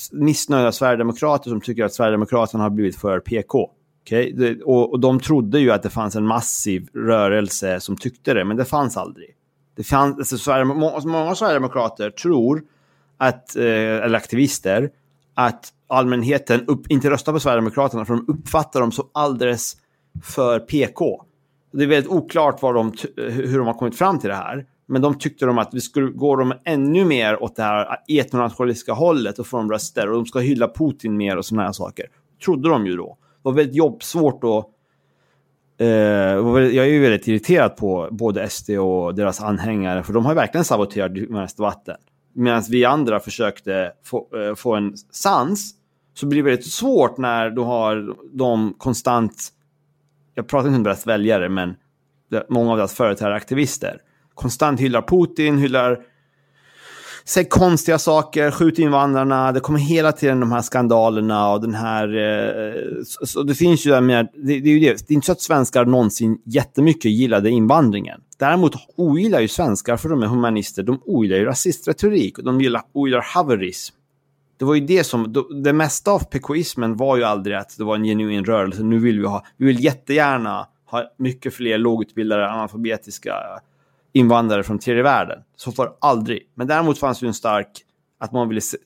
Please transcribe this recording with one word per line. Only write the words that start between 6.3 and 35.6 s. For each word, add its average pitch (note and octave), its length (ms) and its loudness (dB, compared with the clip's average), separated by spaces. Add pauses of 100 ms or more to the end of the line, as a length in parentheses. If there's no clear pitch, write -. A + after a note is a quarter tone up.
rörelse G#2 840 0
som G2+ 180 -8
tyckte - 360 -4
det, F#2+ 120 0
men G#2+ 120 -4
det B2+ 80 -2
fanns C#3 320 -2
aldrig. F2+ 320 -12 (460)
Det G#2+ 80 -10
fanns, C#3 340 2
alltså, C3+ 180 -6
Sverigedemo-, C3 400 0
må-, D#3 320 -2
många E3 280 -2
sverigedemokrater B2+ 760 -2
tror D3+ 540 0 (540)
att, B2+ 380 -2
eh, A#2+ 80 0
eller A2 520 0
aktivister, A#2+ 760 0 (440)
att A#2+ 400 -2 (140)
allmänheten B2 800 0
upp-, C#3+ 240 -2
inte C#3+ 180 2
röstar C#3+ 240 0
på D#3 60 0
Sverigedemokraterna A#2+ 640 0
för A#2+ 80 -2
de A#2 140 -2
uppfattar D3+ 540 -2
dem A#2 100 0
som C#3 200 -8
alldeles B2+ 640 -2 (460)
för A#2+ 360 0
P C3+ 360 -2
K. - 300 -4 (460)
Det C#3+ 120 -2
är C#3+ 40 0
väldigt D3 240 2
oklart D#3 500 0
vad B2 140 2
de A2+ 160 0
t-, - 240 -10
hur A#2+ 420 -4
de B2 100 0
har A#2 60 0
kommit A#2 240 -6
fram F3+ 220 0
till G#2 100 -4
det G2 60 -4
här. B2+ 300 -10 (260)
Men C3 100 2
de C#3+ 180 2
tyckte C#3 260 -4
de B2 120 2
att G#2+ 160 0
vi B2 80 -6
skulle C3+ 300 -2
gå C3 240 0
dem C3 180 2 (120)
ännu D#3 400 2
mer A2+ 380 2
åt G#2+ 120 -8
det A2+ 80 -4
här G#2+ 340 -2 (100)
etnonationalistiska B2 840 -2
hållet B2+ 460 0
och A#2 80 -12
få B2+ 100 -6
dem G#2+ 140 -4
röster, G#2+ 380 -4
och A2+ 60 -2
de A#2 100 -2
ska B2 140 -6
hylla B2 280 0
Putin A2+ 500 -4
mer G2 200 -2
och F#2 80 -6
såna G#2+ 180 -2
här F#2 80 -4
saker. - 340 -10 (400)
Trodde D#3+ 240 0
de B2 160 2
ju F2+ 120 -4
då. F2 220 -12
Det - 220 -20
var C3+ 100 -2
väldigt C#3 240 0
jobb-, D3 280 0
svårt D3 400 0
att, A2 220 0 (1120)